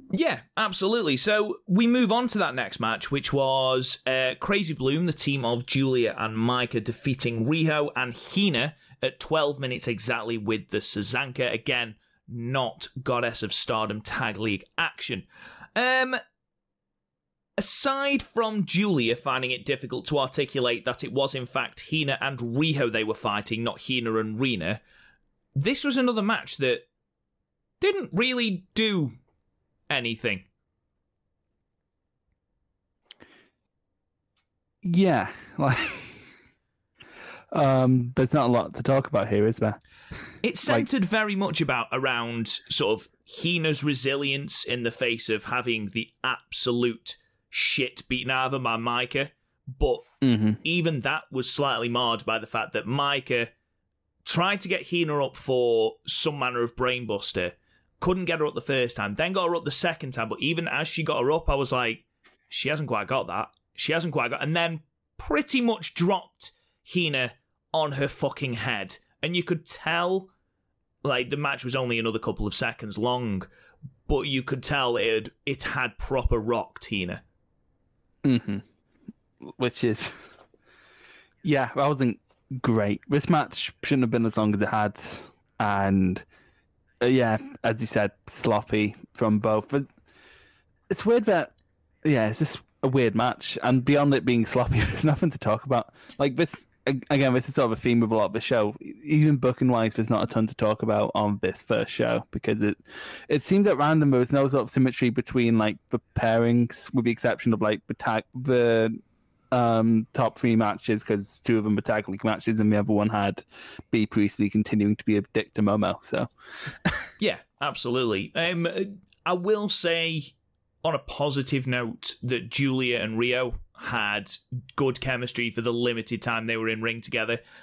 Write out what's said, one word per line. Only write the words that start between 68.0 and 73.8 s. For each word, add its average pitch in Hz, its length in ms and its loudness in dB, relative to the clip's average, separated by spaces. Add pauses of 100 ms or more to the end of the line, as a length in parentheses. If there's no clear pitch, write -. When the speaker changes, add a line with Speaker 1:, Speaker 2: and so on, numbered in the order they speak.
Speaker 1:
fucking 135 460 -4
head. 107 440 -6 (260)
And 165 120 -2
you 175 80 0
could 170 220 -4
tell, 180 640 -2 (760)
like, 127 260 0
the 143 80 -2
match 143 260 -4
was 123 120 -4
only 123 220 -2
another 113 220 -2
couple 107 260 -4
of 101 80 -2
seconds 110 440 -6
long, 113 460 -2 (640)